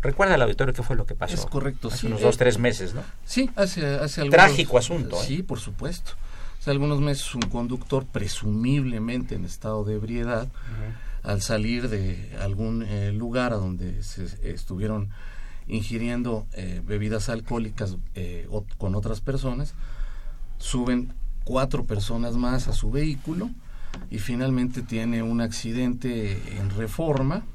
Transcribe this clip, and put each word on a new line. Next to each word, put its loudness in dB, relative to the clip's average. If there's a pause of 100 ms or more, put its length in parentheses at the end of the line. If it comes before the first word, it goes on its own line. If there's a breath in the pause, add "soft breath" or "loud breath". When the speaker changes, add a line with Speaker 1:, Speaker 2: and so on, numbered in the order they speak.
Speaker 1:
Recuerda 4
al 6
auditorio 4
qué -2
fue 2
lo 4
que 0
pasó -2
Speaker 2:
Es 0
correcto, -2
Speaker 1:
hace -2
Speaker 2:
sí. -2
Speaker 1:
unos 0
Speaker 2:
Eh, 0
Speaker 1:
dos, 8
tres 6
meses, 2
¿no? -4 (220)
Speaker 2:
sí, 2
hace, 0
hace 0
algunos 10
Speaker 1:
Trágico 6
asunto, 2
¿eh? 0
Speaker 2:
Sí, -2
por -4
supuesto. -4 (460 loud breath)
Hace 0
algunos 2
meses 0
un 0
conductor, -2
presumiblemente 0
en -4
estado -4
de 0
ebriedad, -2
Speaker 1:
Ujú. -6
Speaker 2:
al 0
salir 0
de -2
algún, 0
eh, 0
lugar 0
a 0
donde -2
se -6 (260)
estuvieron -2 (580 loud breath)
ingiriendo, -2 (100)
eh, -4
bebidas 0
alcohólicas, -2 (180)
eh, -4
ot-, -4
con 0
otras -2
personas, -2 (840 loud breath)
suben 0 (320)
cuatro 2
personas 0
más 2
a 2
su 4
vehículo 0 (640 loud breath)
y -4
finalmente 0
tiene 0
un 0
accidente -2
en 0
Reforma 0 (100)